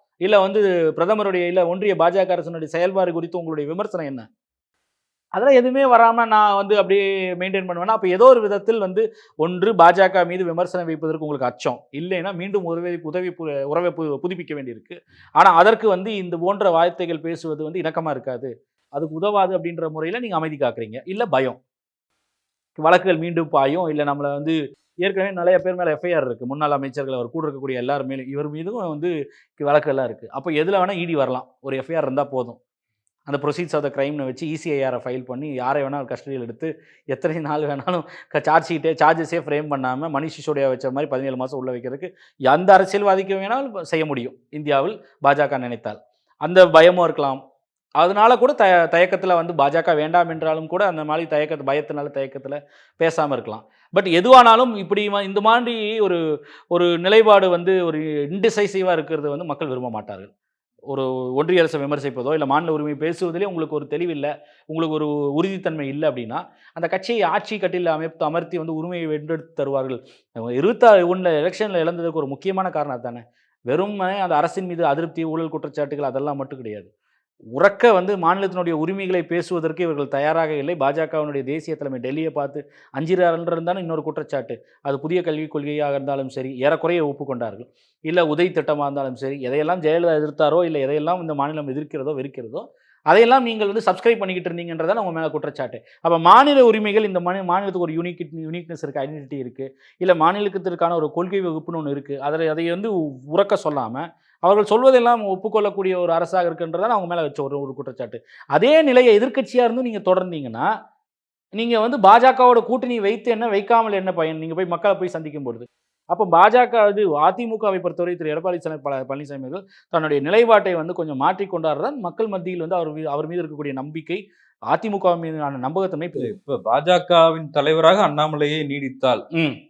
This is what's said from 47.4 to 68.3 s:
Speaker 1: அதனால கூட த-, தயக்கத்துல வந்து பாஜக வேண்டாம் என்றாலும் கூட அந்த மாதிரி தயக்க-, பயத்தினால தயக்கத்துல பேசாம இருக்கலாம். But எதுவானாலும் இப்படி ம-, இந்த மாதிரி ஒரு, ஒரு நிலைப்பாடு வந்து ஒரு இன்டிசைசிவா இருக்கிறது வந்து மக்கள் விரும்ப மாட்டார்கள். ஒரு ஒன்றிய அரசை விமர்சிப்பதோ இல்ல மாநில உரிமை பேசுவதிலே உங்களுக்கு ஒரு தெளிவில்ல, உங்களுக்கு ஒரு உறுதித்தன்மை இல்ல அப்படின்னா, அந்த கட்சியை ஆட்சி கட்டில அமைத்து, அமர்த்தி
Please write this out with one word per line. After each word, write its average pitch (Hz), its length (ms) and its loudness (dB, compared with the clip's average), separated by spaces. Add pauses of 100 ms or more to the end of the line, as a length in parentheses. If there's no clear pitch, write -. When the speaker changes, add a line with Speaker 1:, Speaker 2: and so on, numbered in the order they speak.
Speaker 1:
அதனால 202 460 6
கூட 262 160 4
த-, 180 380 6
தயக்கத்துல 180 540 2
வந்து 175 80 -6
பாஜக 156 420 2
வேண்டாம் 165 340 2
என்றாலும் 160 380 -4
கூட 185 180 0
அந்த 165 180 -2
மாதிரி 156 240 -4
தயக்க-, 151 440 -2
பயத்தினால 147 400 -4
தயக்கத்துல 139 500 -10 (380)
பேசாம 160 320 0
இருக்கலாம். 110 360 -8 (280)
But 196 80 4
எதுவானாலும் 240 720 8
இப்படி 202 340 -2
ம-, 202 140 -2
இந்த 196 180 -2
மாதிரி 226 580 2
ஒரு, 170 460 0 (220)
ஒரு 175 320 2
நிலைப்பாடு 202 500 6
வந்து 175 360 2
ஒரு 156 140 -2 (300)
இன்டிசைசிவா 190 640 0
இருக்கிறது 156 380 -2
வந்து 147 160 -6
மக்கள் 147 220 -6
விரும்ப 127 220 -6
மாட்டார்கள். 104 460 -12 (440)
ஒரு 131 540 -6
ஒன்றிய 160 260 2
அரசை 160 220 2
விமர்சிப்பதோ 139 500 -4
இல்ல 156 140 0
மாநில 156 260 0
உரிமை 151 220 -4
பேசுவதிலே 165 500 -4
உங்களுக்கு 160 320 -6
ஒரு 147 140 -6
தெளிவில்ல, 151 500 -6 (260)
உங்களுக்கு 156 300 -4
ஒரு 147 380 -2
உறுதித்தன்மை 170 540 -4
இல்ல 147 240 -2
அப்படின்னா, 123 360 -10 (260)
அந்த 165 140 -6
கட்சியை 190 340 -2
ஆட்சி 196 360 -2
கட்டில 180 280 -4
அமைத்து, 160 400 -4
அமர்த்தி 165 320 -4